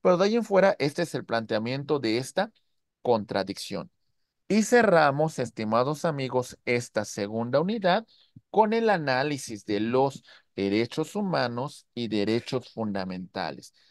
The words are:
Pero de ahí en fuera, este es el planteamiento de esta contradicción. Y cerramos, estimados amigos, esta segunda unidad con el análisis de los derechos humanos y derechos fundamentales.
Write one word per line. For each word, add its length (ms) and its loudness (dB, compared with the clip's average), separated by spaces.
Pero 160 4
de 80 4
ahí 100 2
en 80 0
fuera, 360 4
este 240 -2
es 120 -8
el 80 -6
planteamiento 760 -2
de 180 0
esta 340 -2
contradicción. 880 -2
Y 140 4
cerramos, 760 4
estimados 640 0
amigos, 600 -4
esta 400 -2
segunda 560 -2
unidad 440 0
con 240 4
el 160 2
análisis 760 0
de 140 0
los 440 0
derechos 580 0
humanos 800 -4
y 160 -6
derechos 640 -2
fundamentales. 1000 -6